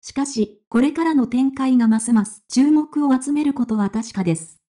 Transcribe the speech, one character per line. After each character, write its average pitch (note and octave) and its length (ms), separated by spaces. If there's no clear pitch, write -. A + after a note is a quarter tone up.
し - 120
か C#4 120
し、 A#3 440
こ A#3 120
れ C#4+ 120
か E4 100
ら D#4+ 120
の B3+ 120
展 C4 260
開 C4+ 240
が A#3 120
ま A3 100
す A#3+ 140
ま G#3+ 120
す - 240
注 C#4 220
目 D4+ 360
を C4 140
集 C#4+ 120
め D4 100
る C#4+ 100
こ C4 140
と A3+ 100
は G3+ 140
確 A3+ 220
か G3 100
で E3+ 140
す。 - 320